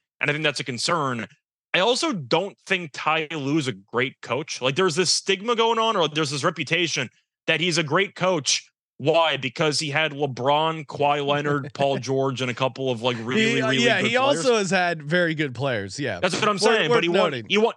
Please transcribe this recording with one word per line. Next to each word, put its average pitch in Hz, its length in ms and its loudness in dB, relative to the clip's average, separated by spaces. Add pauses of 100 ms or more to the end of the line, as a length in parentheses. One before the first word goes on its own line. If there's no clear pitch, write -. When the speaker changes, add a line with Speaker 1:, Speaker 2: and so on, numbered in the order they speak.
(220)
Speaker 1:
And 139 80 0
I 143 40 0
think 156 100 -4
that's 147 160 -2
a 151 40 -6
concern. 127 640 -4 (460)
I 165 60 2
also 247 340 2
don't 170 520 -2
think 180 280 -4
Ty 156 380 -2
Lue 147 260 -2
is 139 100 -2
a 131 60 0
great 117 480 -4
coach. 127 400 -6
Like, 131 140 0
there's 175 200 2
this 170 160 0
stigma 196 440 -2
going 226 240 2
on, 226 160 0
or 170 120 2
there's 147 240 -2
this 143 120 -4
reputation 165 680 -2 (380)
that 160 120 2
he's 165 180 0
a 170 60 2
great 170 320 0
coach, 175 480 0 (360)
why? 156 380 2
Because 135 420 -2
he 156 120 -4
had 151 200 0
LeBron, 143 760 0
Kawhi 143 380 0
Leonard, 147 460 0
Speaker 2:
<laughs> - 40 -16
Speaker 1:
Paul 139 240 2
George, 135 420 -2
and 127 80 -2
a 123 40 -4
couple 131 360 -2
of, 117 140 -2
like, 123 180 0
really, 156 200 0 (140)
Speaker 2:
He, - 60 0
uh, - 80 0
Speaker 1:
really - 160 2
Speaker 2:
yeah, 214 160 4
Speaker 1:
good 214 80 0
Speaker 2:
he 240 80 2
also 269 320 2
Speaker 1:
players. 233 80 4
Speaker 2:
has 196 140 0
had 175 320 0
very 165 320 0
good 143 180 -2
players. 113 460 -4
Yeah. 113 200 -4
Speaker 1:
That's 180 140 0
what - 160 0
I'm 208 60 2
Speaker 2:
Worth, 180 60 -4
Speaker 1:
saying. 214 280 4
Speaker 2:
worth 240 80 6
Speaker 1:
But 170 60 2
he 170 60 0
won, 175 80 2
Speaker 2:
noting. 143 300 0
Speaker 1:
he 196 120 0
won, 214 180 2